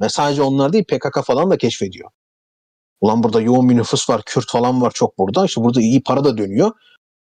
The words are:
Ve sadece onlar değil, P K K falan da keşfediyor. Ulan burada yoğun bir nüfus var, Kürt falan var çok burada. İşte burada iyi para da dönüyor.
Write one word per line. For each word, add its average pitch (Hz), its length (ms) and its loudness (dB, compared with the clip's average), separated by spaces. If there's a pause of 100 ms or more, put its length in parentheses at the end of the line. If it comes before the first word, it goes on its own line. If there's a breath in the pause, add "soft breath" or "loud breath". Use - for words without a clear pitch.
Ve 107 80 0
sadece 147 320 -2
onlar 139 320 2
değil, 214 120 2
P 131 140 -4
K 139 120 -6
K 143 100 -2
falan 127 300 0
da 160 60 2
keşfediyor. 98 520 -4 (920)
Ulan 110 220 2
burada 113 180 0
yoğun 123 280 2
bir 123 80 4
nüfus - 320 -2
var, 117 160 0
Kürt - 260 -4
falan 127 300 0
var 117 100 0
çok - 260 -4
burada. 101 280 0
İşte 123 180 -4
burada 120 180 2
iyi 123 220 2
para 139 200 0
da 135 140 0
dönüyor. 107 340 0 (540 soft breath)